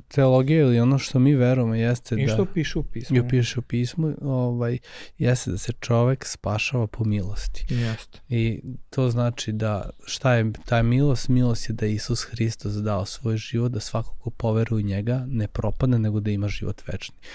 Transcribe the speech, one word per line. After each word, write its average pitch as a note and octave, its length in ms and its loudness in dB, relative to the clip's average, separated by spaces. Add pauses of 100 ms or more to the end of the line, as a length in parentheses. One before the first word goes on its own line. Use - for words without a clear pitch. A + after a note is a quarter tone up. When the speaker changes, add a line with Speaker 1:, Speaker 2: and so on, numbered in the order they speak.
Speaker 1:
teologija C3+ 520 4
ili B2 200 6
ono C3 180 4
što - 200 -2
mi C3+ 160 6
verujemo B2 400 2
jeste A#2 400 0
Speaker 2:
I C3+ 120 2
Speaker 1:
da F3 60 2
Speaker 2:
što G#3 120 2
piše - 340 -2
u D3 40 -2
pismu. - 340 -2
Speaker 1:
I B2 120 2
piše B2 300 0
u A#2 40 -4
pismu, B2 600 -2
ovaj, B2 560 -2 (400)
jeste B2+ 320 0
da F2+ 80 -2
se - 140 -4
čovek B2 540 0
spašava G#2+ 600 -2
po - 180 -4
milosti. - 640 -2
Speaker 2:
Jeste. A#2 600 -4
Speaker 1:
I A2+ 320 0 (300)
to B2+ 200 0
znači A#2+ 420 -2
da, G#2+ 380 -2 (160)
šta - 280 2
je A2 180 2 (120)
ta A#2 180 2
milost? B2+ 460 4
Milost B2 400 4
je A2 60 -2
da A2 120 -2
je G#2+ 80 0
Isus A#2 280 -2
Hristos A2+ 520 -4
dao G#2 300 -2
svoj A2 320 -4
život, A#2+ 360 -2
da A2 80 -4
svako - 340 -4
ko - 160 -6
poveruje A2 480 0
u G2+ 80 0
njega A2 420 -2
ne A2+ 200 -2
propadne, B2+ 500 0
nego G#2+ 220 0
da G#2 100 -2
ima G2+ 180 0
život G2 380 -4
večni. - 300 -10 (180)